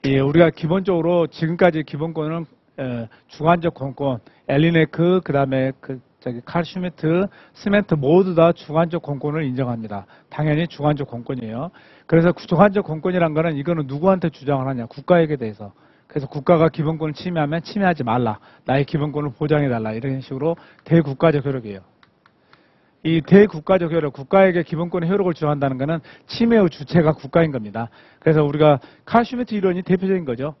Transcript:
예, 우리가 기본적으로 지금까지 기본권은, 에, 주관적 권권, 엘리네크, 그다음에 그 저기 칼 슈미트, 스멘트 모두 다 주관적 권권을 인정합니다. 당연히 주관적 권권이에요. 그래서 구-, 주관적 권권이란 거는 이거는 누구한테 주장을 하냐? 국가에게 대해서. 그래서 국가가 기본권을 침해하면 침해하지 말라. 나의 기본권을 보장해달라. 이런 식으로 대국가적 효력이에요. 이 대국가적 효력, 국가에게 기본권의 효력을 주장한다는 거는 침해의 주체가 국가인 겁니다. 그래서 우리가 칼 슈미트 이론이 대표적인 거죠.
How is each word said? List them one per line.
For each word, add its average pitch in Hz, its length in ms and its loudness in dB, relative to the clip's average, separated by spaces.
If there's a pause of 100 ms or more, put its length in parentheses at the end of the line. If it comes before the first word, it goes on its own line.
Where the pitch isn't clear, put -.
예, 135 140 2
우리가 156 320 4
기본적으로 170 760 0
지금까지 165 560 0
기본권은, 160 640 -8 (340)
에, 120 300 -6 (180)
주관적 165 460 0
권권, 135 460 -6 (280)
엘리네크, 165 800 2
그다음에 135 460 0 (100)
그 131 180 -12 (220)
저기 120 240 -8
칼 170 180 -4
슈미트, 180 640 -4 (260)
스멘트 202 420 0
모두 170 400 4
다 165 180 6
주관적 165 480 -2
권권을 147 420 -6
인정합니다. 117 600 -6 (240)
당연히 151 380 -2
주관적 143 420 -2
권권이에요. 120 600 -8 (340)
그래서 165 260 4
구-, - 160 -10
주관적 196 380 2
권권이란 165 480 -2
거는 160 240 -2
이거는 151 300 -4
누구한테 170 420 -2
주장을 135 360 -4
하냐? 127 200 -6
국가에게 156 500 0
대해서. 110 380 -10 (340)
그래서 135 200 -8
국가가 156 420 4
기본권을 156 440 -4
침해하면 160 500 -4
침해하지 180 420 -2
말라. 117 340 -2 (240)
나의 135 220 0
기본권을 147 520 -4
보장해달라. 135 560 -2
이런 131 280 -6
식으로 143 340 -6 (300)
대국가적 147 600 2
효력이에요. 110 360 -8 (1200)
이 160 160 2
대국가적 175 680 4
효력, 151 220 -2
국가에게 180 500 2
기본권의 170 480 -4
효력을 190 240 0
주장한다는 139 420 -2
거는 151 220 -4 (260)
침해의 226 460 2
주체가 151 420 0
국가인 160 380 0
겁니다. 113 380 -8 (300)
그래서 156 240 2
우리가 147 360 4 (260)
칼 233 180 2
슈미트 240 300 -6
이론이 185 300 -2
대표적인 185 420 0
거죠. 131 360 -6